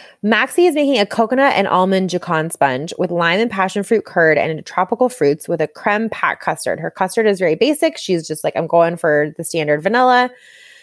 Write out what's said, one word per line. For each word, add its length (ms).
Maxie 440
is 80
making 240
a 80
coconut 480
and 120
almond 440
jacon 400
sponge 480
with 120
lime 300
and 100
passion 320
fruit 220
curd 340
and 260
tropical 440
fruits 400
with 120
a 60
creme 440
pat 300
custard. 380
Her 120
custard 360
is 140
very 160
basic. 420
She's 300
just 160
like, 120
"I'm 120
going 280
for 400
the 60
standard 400
vanilla. 480